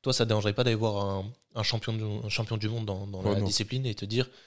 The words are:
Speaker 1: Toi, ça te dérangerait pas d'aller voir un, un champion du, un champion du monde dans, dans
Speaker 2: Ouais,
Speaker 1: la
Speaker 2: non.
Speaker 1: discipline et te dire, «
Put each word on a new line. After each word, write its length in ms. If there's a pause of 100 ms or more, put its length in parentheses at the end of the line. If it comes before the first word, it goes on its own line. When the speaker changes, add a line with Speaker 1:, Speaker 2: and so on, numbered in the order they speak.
Speaker 1:
Toi, 100
ça 120
te 40
dérangerait 240
pas 120
d'aller 120
voir 300
un, 260 (220)
un 80
champion 320
du, 80
un 260
champion 300
du 100
monde 160
dans, 220
dans 160
Speaker 2:
Ouais, 100
Speaker 1:
la 80
Speaker 2:
non. 60
Speaker 1:
discipline 400
et 80
te 100
dire, « 240 (180)